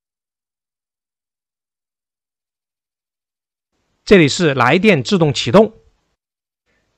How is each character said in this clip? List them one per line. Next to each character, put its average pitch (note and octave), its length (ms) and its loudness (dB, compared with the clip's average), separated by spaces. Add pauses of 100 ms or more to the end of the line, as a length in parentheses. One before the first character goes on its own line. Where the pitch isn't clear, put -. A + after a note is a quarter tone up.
(4000)
这 G#3+ 120 4
里 E3 100 4
是 D#3 260 -4
来 B2+ 240 0
电 F#3 280 0
自 G3+ 140 -4
动 D#3 140 -2
启 - 200 -8
动， G#3 200 2 (1300)